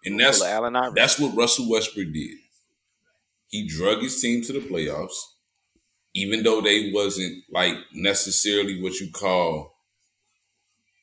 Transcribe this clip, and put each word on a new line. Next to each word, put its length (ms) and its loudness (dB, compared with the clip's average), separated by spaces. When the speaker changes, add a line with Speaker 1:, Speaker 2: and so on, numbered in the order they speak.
Speaker 1:
And 160 -2
that's, 180 6
Speaker 2:
Pull 80 2
a 60 -2
Allen 240 -2
Iverson. 180 0
Speaker 1:
that's 240 4
what 180 0
Russell 320 2
Westbrook 440 -2
did. 240 -6
He 180 -6
drug 360 0
his 180 -4
team 240 0
to 80 -8
the 80 -4
playoffs, 560 -4
even 280 -2
though 180 4
they 320 4
wasn't, 580 -2
like, 240 0
necessarily 880 0
what 200 -4
you 120 -10
call, 600 0